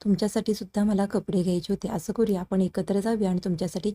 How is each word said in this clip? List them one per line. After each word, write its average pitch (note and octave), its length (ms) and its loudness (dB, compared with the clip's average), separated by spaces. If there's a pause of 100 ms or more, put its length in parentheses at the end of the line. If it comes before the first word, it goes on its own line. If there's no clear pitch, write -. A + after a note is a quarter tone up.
तुमच्यासाठी G#3 500 2
सुद्धा G#3 300 -2
मला G3+ 220 2
कपडे F#3 380 0
घ्यायचे F3+ 300 0
होते, - 140 -4
असं G#3 260 -4
करूया G#3+ 260 2
आपण F#3+ 220 0
एकत्र F#3+ 380 0
जाऊया G#3+ 300 0
आणि F3+ 140 0
तुमच्यासाठी F#3 520 -2